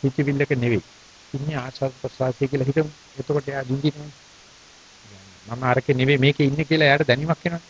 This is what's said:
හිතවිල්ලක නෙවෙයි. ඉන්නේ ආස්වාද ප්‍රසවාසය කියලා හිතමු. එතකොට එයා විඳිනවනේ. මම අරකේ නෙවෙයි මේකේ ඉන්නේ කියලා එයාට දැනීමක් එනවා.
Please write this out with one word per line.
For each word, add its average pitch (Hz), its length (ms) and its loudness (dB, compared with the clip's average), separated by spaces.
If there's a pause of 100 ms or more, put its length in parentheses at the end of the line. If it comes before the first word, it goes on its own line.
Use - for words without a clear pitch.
හිතවිල්ලක 139 500 0
නෙවෙයි. 120 320 0 (460)
ඉන්නේ 143 280 -6
ආස්වාද 131 360 -6
ප්‍රසවාසය 131 500 -4
කියලා 135 240 -2
හිතමු. 156 220 0 (220)
එතකොට 143 360 -4
එයා 139 160 -6
විඳිනවනේ. 147 480 -4 (1300)
මම 120 200 -10
අරකේ 127 300 2
නෙවෙයි 131 240 2
මේකේ 143 280 4
ඉන්නේ 147 180 0
කියලා 156 240 2
එයාට 147 180 4
දැනීමක් 147 360 0
එනවා. 170 280 -6